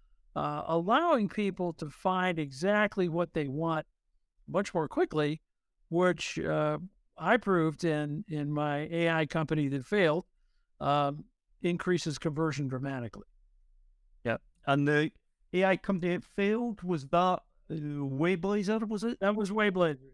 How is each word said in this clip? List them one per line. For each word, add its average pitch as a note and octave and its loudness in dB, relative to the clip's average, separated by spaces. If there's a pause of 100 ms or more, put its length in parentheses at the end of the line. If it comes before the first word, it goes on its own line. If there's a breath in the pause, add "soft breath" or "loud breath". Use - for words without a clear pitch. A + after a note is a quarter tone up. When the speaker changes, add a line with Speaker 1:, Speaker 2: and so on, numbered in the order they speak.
(360)
Speaker 1:
uh, D3 -4
allowing A3 2
people F#3+ -2
to D3+ -8
find F#3 0
exactly F3+ 0
what E3 -2
they D3 0
want D#3 -2 (640)
much F3 -2
more D#3+ 0
quickly, D#3 0 (480)
which, F3 0
uh, D3+ 0 (400)
I F#3 2
proved E3+ 2
in, D3+ -2
in D3 -4
my D3 -2
A E3 2
I D#3+ 2
company D#3 0
that C3+ -4
failed, F3+ 2 (560)
um, C#3+ 0 (380)
increases F3 0
conversion D3 -2
dramatically. C3 -8 (960)
Speaker 2:
Yeah. A2+ 0 (280)
And C#3+ 4
the D3+ 2 (420)
A F3+ 2
I F#3+ 4
company F3+ -2
that F3+ -4
failed, G#3+ -2
was E3+ -4
that, F3+ 2 (300)
uh, - -6
Wayblazer, E3+ 0
was G#3 -4
it? A#3 -4
Speaker 1:
That G3+ 2
was G3+ -2
Wayblazer, F#3 2 (160)